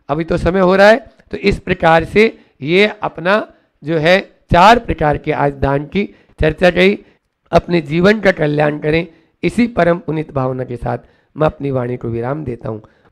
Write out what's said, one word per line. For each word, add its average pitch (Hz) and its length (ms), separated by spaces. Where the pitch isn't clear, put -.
अभी 151 140
तो 165 140
समय 180 240
हो 185 140
रहा 196 120
है। 233 180
तो - 80
इस 196 220
प्रकार 165 440
से 220 320
ये 185 240
अपना 180 480
जो 160 160
है 180 200
चार 202 300
प्रकार 151 360
के - 160
आज 139 220
दान 139 320
की 196 160
चर्चा 156 320
कही। 185 260
अपने 170 320
जीवन 180 360
का 196 140
कल्याण 151 460
करें, 160 280
इसी 214 260
परम 170 300
पुनित 156 340
भावना 131 300
के 123 140
साथ 120 200
मैं 156 120
अपनी 139 240
वाणी 123 260
को 123 120
विराम 123 360
देता 117 240
हूँ। 110 120